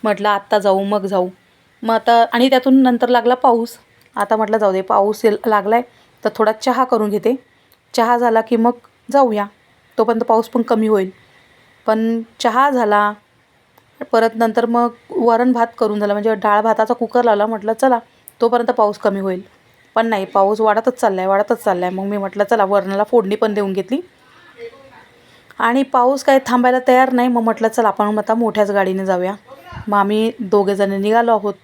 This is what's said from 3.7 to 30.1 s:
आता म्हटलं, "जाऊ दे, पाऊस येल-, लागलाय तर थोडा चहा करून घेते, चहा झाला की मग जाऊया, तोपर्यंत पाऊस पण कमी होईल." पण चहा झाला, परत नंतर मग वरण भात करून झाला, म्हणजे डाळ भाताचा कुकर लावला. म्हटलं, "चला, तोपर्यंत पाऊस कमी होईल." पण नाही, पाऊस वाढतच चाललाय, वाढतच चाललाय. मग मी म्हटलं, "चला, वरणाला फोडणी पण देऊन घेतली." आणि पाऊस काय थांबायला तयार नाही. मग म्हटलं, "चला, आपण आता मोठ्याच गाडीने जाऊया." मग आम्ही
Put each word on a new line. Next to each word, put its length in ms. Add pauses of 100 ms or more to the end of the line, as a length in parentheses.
आता 200
म्हटलं, 220
"जाऊ 140
दे, 80
पाऊस 440
येल-, 220
लागलाय 360 (420)
तर 120
थोडा 160
चहा 320
करून 260
घेते, 240 (600)
चहा 240
झाला 220
की 160
मग 160 (400)
जाऊया, 340 (520)
तोपर्यंत 240
पाऊस 260
पण 140
कमी 240
होईल." 240 (760)
पण 360 (160)
चहा 320
झाला, 420 (1000)
परत 220
नंतर 320
मग 220 (220)
वरण 420
भात 140 (120)
करून 220
झाला, 120
म्हणजे 220
डाळ 260
भाताचा 340
कुकर 300
लावला. 220
म्हटलं, 260
"चला, 260 (420)
तोपर्यंत 300
पाऊस 280
कमी 220
होईल." 200 (540)
पण 120
नाही, 180
पाऊस 360
वाढतच 400
चाललाय, 260
वाढतच 380
चाललाय. 260
मग 140
मी 120
म्हटलं, 280
"चला, 200
वरणाला 400
फोडणी 320
पण 180
देऊन 180
घेतली." 280 (1600)
आणि 240
पाऊस 420
काय 220
थांबायला 320 (100)
तयार 240
नाही. 160
मग 140
म्हटलं, 260
"चला, 200
आपण 300
आता 160
मोठ्याच 360
गाडीने 360
जाऊया." 280 (540)
मग 100
आम्ही 320 (100)